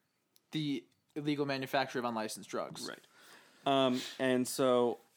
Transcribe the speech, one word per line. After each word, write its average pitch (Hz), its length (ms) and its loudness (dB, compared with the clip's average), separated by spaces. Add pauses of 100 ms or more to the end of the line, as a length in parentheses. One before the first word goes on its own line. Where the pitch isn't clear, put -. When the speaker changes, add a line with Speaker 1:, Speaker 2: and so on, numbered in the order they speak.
(520)
Speaker 1:
the 147 320 -2 (320)
illegal 147 300 0
manufacture 135 540 0
of 120 60 0
unlicensed 110 440 -4
drugs. 82 400 -6
Speaker 2:
Right. - 100 -12 (880)
Um, 127 160 2 (180)
and 127 280 2
so 123 520 2 (180)